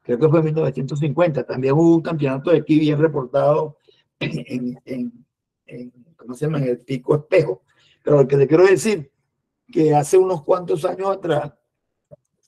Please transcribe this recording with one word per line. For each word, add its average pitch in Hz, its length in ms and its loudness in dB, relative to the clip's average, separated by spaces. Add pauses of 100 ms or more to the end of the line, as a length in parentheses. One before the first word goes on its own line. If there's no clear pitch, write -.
creo 120 140 -4
que 151 120 2
fue 160 100 4
en 156 60 0
mil 151 100 -2
novecientos 143 460 -4
cincuenta, 151 420 0
también 135 320 -2
hubo 165 220 6
un 160 60 0
campeonato 143 500 -2
de 156 60 4
esquí 151 200 2
bien 151 220 0
reportado 147 760 0 (420)
en, 123 640 -8
en, 120 420 -10 (400)
en, 123 260 -18 (240)
¿cómo 123 180 -16
se 151 120 -6
llama?, 156 120 -4
en 135 100 -2
el 123 100 -2
Pico - 380 -6
Espejo. 160 460 -2 (420)
Pero 147 140 2
lo 131 100 4
que 143 80 0
te 139 100 4
quiero 160 180 4
decir, 190 460 0 (640)
que 151 200 2
hace 147 260 2
unos 185 260 0
cuantos 180 400 -2
años 185 240 -4
atrás, 160 440 -4 (960)